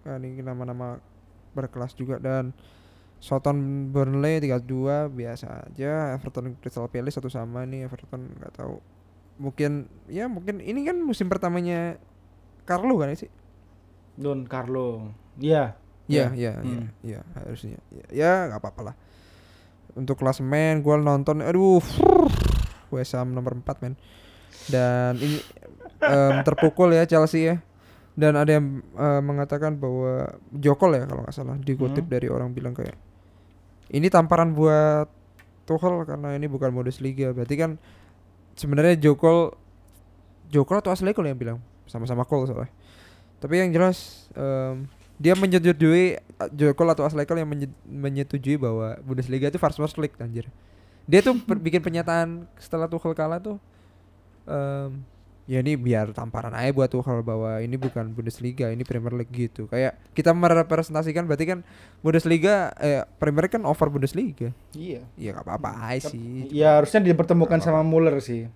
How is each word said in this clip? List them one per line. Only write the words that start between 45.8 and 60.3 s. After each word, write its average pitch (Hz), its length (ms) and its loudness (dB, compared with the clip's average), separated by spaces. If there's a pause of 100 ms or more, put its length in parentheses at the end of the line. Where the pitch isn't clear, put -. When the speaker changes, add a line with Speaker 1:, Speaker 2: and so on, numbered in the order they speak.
Speaker 1:
eh, - 60 -12 (300)
Jokol 147 380 2
atau 156 140 2
Ashley 151 200 0
Cole 165 160 -2
yang 156 100 -4
menye-, 139 240 -6 (100)
menyetujui 139 720 -4
bahwa 113 440 -2
Bundesliga 131 460 -4
itu 143 120 -2
first 160 200 0
worst 147 200 -4
league, 151 200 -4
anjir. 117 280 -8 (580)
Dia 180 180 6
tuh 254 160 4
per-, 214 200 -2
bikin 165 220 0
pernyataan 170 760 -2
setelah 160 300 -6
Tuchel 165 280 -4
kalah 160 260 -2
tuh, 208 180 -10 (880)
em, 139 580 -6 (420)
ya 131 140 0
ini 139 160 2
biar 117 360 0
tamparan 113 400 -8
aja 117 180 -2
buat 135 180 2
Tuchel 127 340 -2
bahwa 110 360 -4
ini 117 180 -6
bukan 127 340 -6
Bundesliga, 123 580 -6
ini 117 160 -4
Premier 120 300 -6
League 120 180 -6
gitu. 120 340 -6
Kayak 123 300 -2 (160)
kita 160 200 4